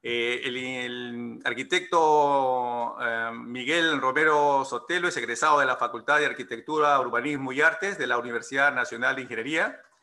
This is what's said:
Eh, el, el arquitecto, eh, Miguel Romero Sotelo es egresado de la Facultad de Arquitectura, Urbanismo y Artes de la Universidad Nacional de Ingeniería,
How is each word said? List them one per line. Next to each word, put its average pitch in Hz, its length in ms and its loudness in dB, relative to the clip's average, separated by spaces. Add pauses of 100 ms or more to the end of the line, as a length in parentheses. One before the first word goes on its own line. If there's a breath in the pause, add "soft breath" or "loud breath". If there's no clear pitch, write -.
Eh, 120 380 -2
el, 127 140 -6
el 123 880 -8
arquitecto, 131 1600 2
eh, 117 320 -2
Miguel 131 680 -2
Romero 143 640 4
Sotelo 170 420 -4
es 165 100 -2
egresado 135 440 2
de 135 60 4
la 127 100 2
Facultad 120 420 0
de 147 80 2
Arquitectura, 139 720 0
Urbanismo 131 540 -2
y 135 80 -2
Artes 165 380 2
de 127 100 -4
la 120 100 2
Universidad 123 560 0
Nacional 123 400 -2
de 131 80 -6
Ingeniería, 139 580 -4 (220 soft breath)